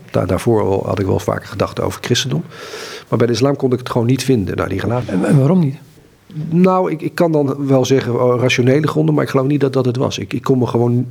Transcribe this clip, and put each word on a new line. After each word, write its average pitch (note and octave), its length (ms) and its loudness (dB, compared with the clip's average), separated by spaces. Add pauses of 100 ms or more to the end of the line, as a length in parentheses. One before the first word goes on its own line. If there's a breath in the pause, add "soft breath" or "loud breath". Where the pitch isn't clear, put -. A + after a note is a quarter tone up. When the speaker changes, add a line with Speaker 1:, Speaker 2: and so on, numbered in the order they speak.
(100)
Speaker 1:
Daar, A2 160 0
daarvoor G2+ 360 2
al G2 240 0
had G2 120 -2
ik G2 80 -2
wel G2 120 2
vaker G2+ 300 -4
gedachten - 360 -4
over F#2+ 120 -4
het - 100 -10
christendom. C3 380 -2 (640 loud breath)
Maar A2+ 100 0
bij A#2 80 2
de A#2 60 2
islam C3+ 240 0
kon C3 160 -2
ik A#2+ 60 2
het - 120 -10
gewoon A#2 160 0
niet C3 180 0
vinden, G2+ 320 0
nou, E2+ 120 -2
die G2 120 -4
relatie. A2+ 300 -4
Speaker 2:
En, F#3 140 -2
en D3+ 140 4
waarom D3+ 200 4
niet? C#3+ 180 0 (720)
Speaker 1:
Nou, F#3 420 2
ik, D#3 120 -6
ik E3 120 -6
kan E3+ 180 2
dan C#3+ 340 0
wel C3+ 180 4
zeggen, B2 400 2
oh, B2 160 2
rationele B2+ 460 2
gronden, D#3 280 0
maar C#3+ 100 0
ik B2 60 -6
geloof C3 160 2
niet C#3+ 140 0
dat C#3 120 0
dat C3 120 0
het A#2+ 120 0
was. A#2+ 220 -4
Ik, G2+ 140 -8
ik A2+ 100 -6
kon C3 160 2
me A#2+ 80 2
gewoon, A#2+ 440 0